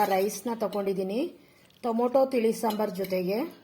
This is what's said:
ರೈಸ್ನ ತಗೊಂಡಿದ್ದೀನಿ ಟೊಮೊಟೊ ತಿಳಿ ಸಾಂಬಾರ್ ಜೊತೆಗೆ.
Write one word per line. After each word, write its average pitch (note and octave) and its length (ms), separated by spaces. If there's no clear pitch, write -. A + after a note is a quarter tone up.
ರೈಸ್ನ G3 440
ತಗೊಂಡಿದ್ದೀನಿ G3 640
ಟೊಮೊಟೊ B3 420
ತಿಳಿ A#3 280
ಸಾಂಬಾರ್ G#3+ 420
ಜೊತೆಗೆ. F#3 440